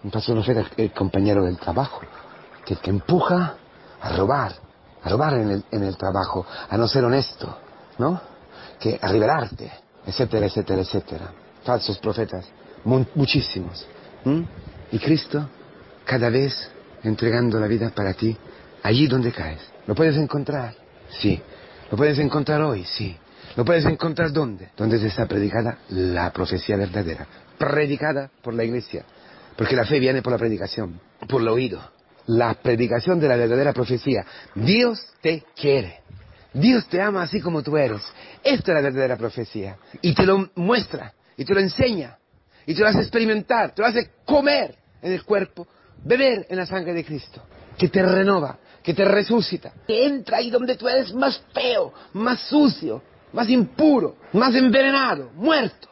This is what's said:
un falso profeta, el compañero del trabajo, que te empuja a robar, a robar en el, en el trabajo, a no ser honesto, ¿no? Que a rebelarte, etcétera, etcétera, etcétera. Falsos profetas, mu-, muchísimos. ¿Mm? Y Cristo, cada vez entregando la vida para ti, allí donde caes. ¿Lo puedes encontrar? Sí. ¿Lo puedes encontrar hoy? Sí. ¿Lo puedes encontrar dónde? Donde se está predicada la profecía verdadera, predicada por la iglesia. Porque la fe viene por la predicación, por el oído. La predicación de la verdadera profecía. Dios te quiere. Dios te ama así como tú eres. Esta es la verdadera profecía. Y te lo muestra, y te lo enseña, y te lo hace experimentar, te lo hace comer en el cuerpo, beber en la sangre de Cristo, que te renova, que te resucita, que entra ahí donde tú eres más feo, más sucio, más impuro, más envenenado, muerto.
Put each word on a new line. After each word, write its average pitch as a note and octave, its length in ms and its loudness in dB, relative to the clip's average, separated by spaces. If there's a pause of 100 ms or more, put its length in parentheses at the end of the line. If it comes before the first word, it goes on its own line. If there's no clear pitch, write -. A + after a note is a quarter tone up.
un G2+ 60 -8
falso A2 220 -4
profeta, A2+ 320 0 (120)
el A2 160 -2
compañero G2 520 2
del F2+ 140 -2
trabajo, A2+ 440 -4 (640)
que F#2 120 -4
te - 140 -8
empuja E3 640 0 (440)
a - 160 -6
robar, G#2+ 380 0 (480)
a D#2+ 60 -8
robar C#3 260 2
en G#2+ 160 0
el, G2+ 200 -2
en G#2 120 -2
el G2 140 -4
trabajo, F#2 480 -4 (240)
a G2 80 -2
no A#2 100 4
ser C3 180 2
honesto, - 520 -2 (420)
¿no? D#3+ 220 -2 (600)
Que - 200 -2
a G2+ 80 -4
rebelarte, A#2 640 0 (320)
etcétera, G#2+ 420 -2
etcétera, F#2+ 360 -2
etcétera. F2+ 500 -6 (320)
Falsos A2+ 340 -2
profetas, G2+ 480 -4 (380)
mu-, B2+ 300 2
muchísimos. G2+ 720 -2 (380)
¿Mm? D3+ 180 0 (500)
Y A2 60 -2
Cristo, D3 500 0 (560)
cada A#2+ 240 0
vez C3+ 420 -2 (340)
entregando A2 560 0
la G#2+ 80 0
vida A2+ 260 0
para G2 200 -2
ti, A2+ 220 -2 (460)
allí B2 240 4
donde C3 240 0
caes. D#2 300 -8 (260)
¿Lo G#2 80 -2
puedes D#3 220 4
encontrar? C#3+ 580 -4 (340)
Sí. F#2 320 -2 (480)
¿Lo G2+ 80 -4
puedes C#3+ 220 2
encontrar D3 440 0
hoy? A2+ 220 -2
Sí. F#2 320 -8 (380)
¿Lo A#2+ 100 0
puedes E3 200 4
encontrar D#3+ 480 0
dónde? A2 440 -4
Donde A2 220 2
se G#2+ 80 0
está G#2+ 200 -2
predicada G#2 520 -2 (120)
la F2+ 420 -2
profecía F#2 440 -4
verdadera, F#2 500 -4 (300)
predicada C#3+ 720 -2 (140)
por A#2 120 -8
la A#2 100 -2
iglesia. A#2 400 -6 (520)
Porque A#2 200 0
la A#2 80 2
fe C#3 160 2
viene C3 200 2
por B2 120 -4
la A2+ 60 0
predicación, G2 600 -4 (280)
por C3 120 0
el A2+ 80 0
oído. A2+ 320 -2 (460)
La A2+ 280 2
predicación A#2+ 640 0
de D3 80 2
la B2 80 4
verdadera A#2+ 360 2
profecía. A#2+ 540 -2 (300)
Dios G#3+ 440 2 (220)
te D#3+ 220 -2 (100)
quiere. C3+ 460 0 (520)
Dios A3 340 4
te F3 140 -2
ama G3+ 220 0
así E3+ 180 -4
como D#3+ 220 -2
tú D3+ 140 -2
eres. A#2 260 0 (400)
Esta B3+ 300 2
es - 20 4
la D3+ 60 4
verdadera C3 360 0
profecía. G#2 600 -8 (260)
Y E3+ 120 2
te F#3 120 4
lo F#3+ 300 2
muestra, F3+ 560 -2 (240)
y C3+ 80 -6
te G3 100 0
lo G3 60 2
enseña, F#3+ 580 -2 (480)
y D#3+ 80 -4
te G3 60 -2
lo G#3+ 80 6
hace G#3+ 120 4
experimentar, A3 720 0
te G3+ 100 -2
lo A3+ 60 4
hace A#3 220 -2 (140)
comer C#4+ 500 2 (280)
en F3+ 100 -4
el F3+ 100 -4
cuerpo, F#3+ 460 -2 (340)
beber A#3+ 460 2
en F#3 80 -4
la F3+ 100 -2
sangre F3 280 -4
de E3+ 100 -4
Cristo, - 380 -12 (360)
que F3 100 4
te F#3+ 140 4
renova, F#3 560 2 (240)
que E3 120 -2
te G3 100 2
resucita, G3+ 680 2 (140)
que A3+ 200 4
entra B3 320 -2
ahí A#3+ 120 -4
donde B3 260 0
tú A#3+ 120 -4
eres B3 260 0
más C4+ 260 0 (120)
feo, A3+ 400 -2 (220)
más A#3 260 -2
sucio, G#3+ 600 2 (300)
más G#3+ 160 -2
impuro, B3 680 4 (160)
más A#3 220 4
envenenado, C4 800 2
muerto. A#3+ 580 -2